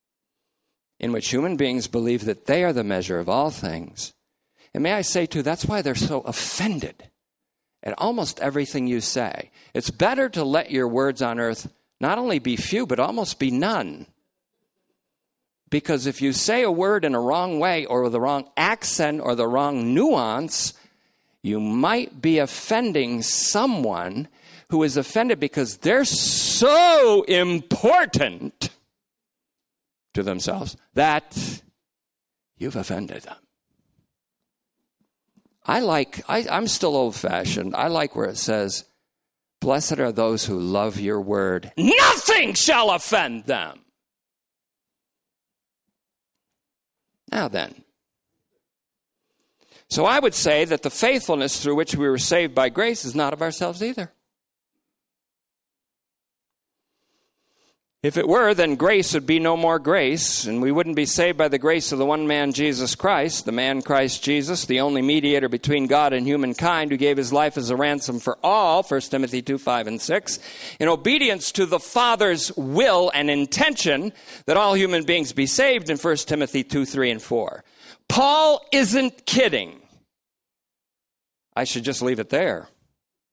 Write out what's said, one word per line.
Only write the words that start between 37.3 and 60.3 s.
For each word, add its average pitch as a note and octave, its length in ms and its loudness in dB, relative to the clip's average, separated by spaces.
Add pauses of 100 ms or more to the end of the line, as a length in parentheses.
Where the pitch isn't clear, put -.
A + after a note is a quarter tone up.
I D3+ 140 -2
like D#3+ 260 -2
where A2 120 -2
it G#2+ 100 -8
says, G#2 480 -4 (760)
"Blessed C#3+ 380 0
are B2 120 0
those A2+ 340 0
who F#2+ 140 -4
love G2 400 -2
your G2+ 220 -2
word. F#2+ 560 -2
Nothing G#4+ 800 2
shall A#3+ 340 4
offend D#3+ 560 -2
them." F2+ 360 -4 (3500)
Now F3 160 -2
then, F#2 360 -6 (2000)
so - 160 2
I B3 140 4
would A#3+ 160 2
say D3+ 300 2
that D#3+ 160 0
the C#3+ 80 -4
faithfulness F3 720 0
through C#3+ 140 0
which D#3+ 200 0
we C#3+ 120 0
were C3 100 2
saved E3 380 0
by C3 140 4
grace G#3+ 360 -2
is B2 100 -8
not D3 180 0
of D3 80 -8
ourselves E3+ 420 -4
either. A3+ 280 -8 (4000)
If D3 160 0
it D#3 100 0
were, G#3 260 4
then E3 220 2
grace F#3 400 2
would C#3 100 -2
be D#3+ 140 4
no E3 180 2
more E3 220 2
grace, D3+ 680 0